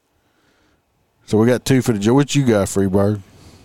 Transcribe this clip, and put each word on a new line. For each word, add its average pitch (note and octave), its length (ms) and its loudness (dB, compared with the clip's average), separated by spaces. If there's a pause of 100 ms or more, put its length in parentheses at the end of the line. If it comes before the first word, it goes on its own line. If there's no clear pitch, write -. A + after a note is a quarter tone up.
(1300)
So A2 120 -2
we A2+ 100 2
got A#2+ 180 -2
two C3 160 2
for B2 120 0
the G2+ 60 -6
judge. G#2+ 140 2
What C#3+ 220 0
you C#3 100 0
got, G#2 220 2
Freebird? G2 540 -2 (440)